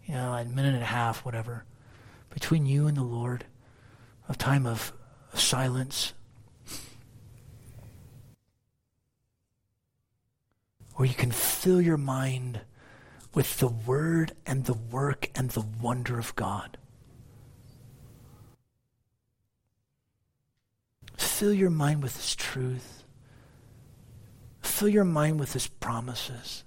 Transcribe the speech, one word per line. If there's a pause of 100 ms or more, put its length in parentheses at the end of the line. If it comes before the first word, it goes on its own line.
you
know,
a
minute
and
a
half,
whatever, (680)
between
you
and
the
Lord, (840)
a
time
of, (400)
of
silence, (4000)
where
you
can
fill
your
mind (760)
with
the
word (160)
and
the
work
and
the (140)
wonder
of
God. (4000)
Fill
your
mind
with
his
truth. (1600)
Fill
your
mind
with
his
promises.